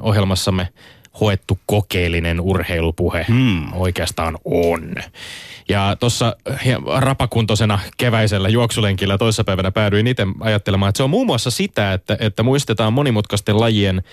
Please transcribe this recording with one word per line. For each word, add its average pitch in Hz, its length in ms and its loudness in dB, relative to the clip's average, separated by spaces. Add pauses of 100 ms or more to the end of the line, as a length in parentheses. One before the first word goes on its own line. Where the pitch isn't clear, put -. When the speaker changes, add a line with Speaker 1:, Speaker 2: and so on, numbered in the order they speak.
Speaker 1:
ohjelmassamme 95 640 0 (540)
hoettu 98 440 0
kokeellinen 85 760 0
urheilupuhe 87 880 -2
Speaker 2:
Hmm. 113 460 2
Speaker 1:
oikeastaan 85 720 -2
on. 85 480 0 (760)
Ja 98 300 0
tossa 117 360 0 (300)
hie-, 127 120 2 (220)
rapakuntoisena 113 800 0 (180)
keväisellä 107 520 2
juoksulenkillä 101 680 0
toissapäivänä 98 540 0
päädyin 107 360 2
itse 123 200 0 (120)
ajattelemaan, 98 500 0
että 98 80 0
se 139 60 2
on 135 60 2
muun 233 160 2
muassa 131 260 0
sitä, 107 420 0
että, 92 260 -2
että 110 240 0
muistetaan 113 500 2
monimutkaisten 110 640 0
lajien 101 540 2